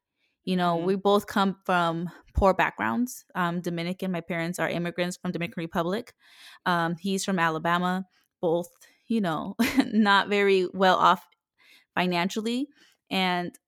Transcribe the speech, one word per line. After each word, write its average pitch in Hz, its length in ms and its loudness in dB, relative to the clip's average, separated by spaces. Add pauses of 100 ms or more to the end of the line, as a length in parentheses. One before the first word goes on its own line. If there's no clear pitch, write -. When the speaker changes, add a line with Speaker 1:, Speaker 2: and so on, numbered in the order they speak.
(460)
Speaker 1:
You 185 120 0
know, 175 200 0
Speaker 2:
Mm-hmm. 165 100 -4
Speaker 1:
we 190 80 0
both 202 320 2
come 196 380 -2
from 170 440 0 (260)
poor 190 180 4
backgrounds. 226 720 -2 (100)
Um, 175 260 -2
Dominican, 175 500 -6
my 170 100 -4
parents 170 380 -6
are 165 100 -2
immigrants 175 480 -4
from 180 140 -6
Dominican 170 300 -8
Republic. 175 520 -4 (520)
Um, 170 320 0
he's 190 280 -4
from 190 140 0
Alabama, 175 640 0 (360)
both, 170 280 0 (380)
you 226 140 0
know, 175 340 -4 (180)
<laughs> - 140 2
not 202 420 4
very 196 440 4
well 185 240 6
off 170 300 4 (680)
financially. 202 720 -2 (420)
And 180 480 -2 (100)